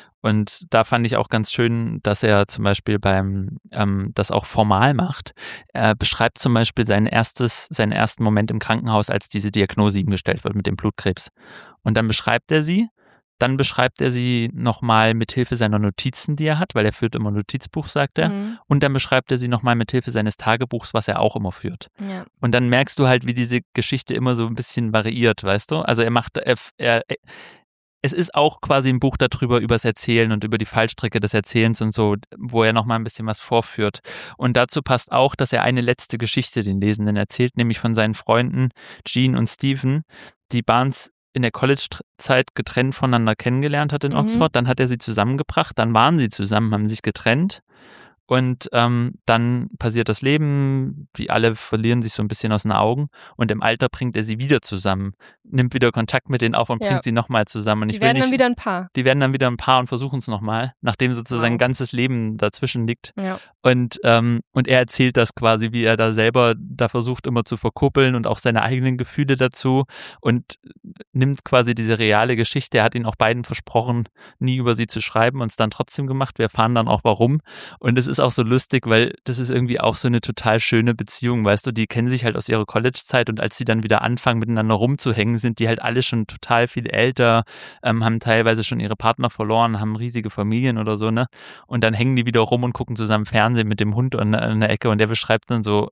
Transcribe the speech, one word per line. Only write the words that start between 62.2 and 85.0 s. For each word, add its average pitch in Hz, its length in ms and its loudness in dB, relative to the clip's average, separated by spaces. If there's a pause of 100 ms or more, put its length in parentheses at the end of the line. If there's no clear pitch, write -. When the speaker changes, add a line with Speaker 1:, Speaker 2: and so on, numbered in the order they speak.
Speaker 1:
dazwischen 113 500 -2
liegt. - 300 -6
Speaker 2:
Ja. 190 220 -6 (220)
Speaker 1:
Und, 123 440 2
ähm, 117 340 4 (140)
und 127 160 0
er 127 100 6
erzählt 127 380 2
das 117 180 2
quasi, 113 380 0
wie 117 100 0
er 110 140 2
da 113 160 2
selber 117 440 4
da 123 300 -4
versucht, 120 400 -4
immer 120 160 0
zu 117 140 -6
verkuppeln 131 580 2
und 117 100 -2
auch 107 120 -2
seine 113 240 0
eigenen 127 360 0
Gefühle 135 380 -2
dazu 131 480 2 (380)
und - 340 0 (560)
nimmt 135 320 0
quasi 120 320 2
diese 110 240 0
reale 113 380 4
Geschichte. 120 420 0
Er 107 60 6
hat 113 100 0
ihnen 120 100 -4
auch 110 120 -4
beiden 117 260 2
versprochen, 120 640 -2 (340)
nie 127 180 0
über 120 180 2
sie 113 120 -2
zu 110 140 -6
schreiben 123 400 0
und 113 100 -4
es - 60 -14
dann 110 140 0
trotzdem - 360 -6
gemacht. 135 320 -4
Wir 120 60 2
erfahren 113 300 0
dann 113 120 2
auch, 113 160 2
warum. 120 360 4 (400)
Und 123 180 2
es 127 100 2
ist 131 120 -2
auch 127 120 4
so 123 120 0
lustig, 123 420 0
weil 113 380 2
das 120 160 -6
ist 123 100 -4
irgendwie 123 300 0
auch - 160 2
so - 120 -2
eine 120 140 2
total 113 380 0
schöne 117 340 2
Beziehung, 117 500 -2
weißt 104 220 2
du, 131 60 -4
die 110 160 -2
kennen 117 220 0
sich 127 160 -2
halt 113 100 0
aus - 120 -4
ihrer 110 180 0
College-Zeit 120 640 0
und 107 100 -2
als 104 180 -4
sie 123 80 -6
dann 113 180 0
wieder 110 180 2
anfangen, 117 380 0
miteinander 110 360 0
rumzuhängen, 117 640 0